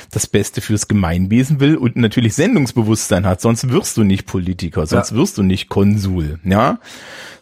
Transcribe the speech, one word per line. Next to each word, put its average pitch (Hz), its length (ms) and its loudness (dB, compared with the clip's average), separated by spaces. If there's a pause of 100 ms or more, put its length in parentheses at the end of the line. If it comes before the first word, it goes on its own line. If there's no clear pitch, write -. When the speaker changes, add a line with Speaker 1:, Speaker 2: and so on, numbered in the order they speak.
(100)
Speaker 1:
das - 160 -4
Beste - 340 -2
fürs - 280 -2
Gemeinwesen 104 720 0
will 147 160 4
und 123 200 -2
natürlich 117 380 0
Sendungsbewusstsein 117 920 0
hat, 92 140 0
sonst 117 280 0
wirst - 280 -2
du 113 80 2
nicht 95 220 0
Politiker, 90 600 -4
sonst 92 260 0
Speaker 2:
Ja. 104 40 -2
Speaker 1:
wirst 165 220 0
du 104 40 2
nicht 92 260 0
Konsul, 95 760 0
ja? 110 340 2 (640)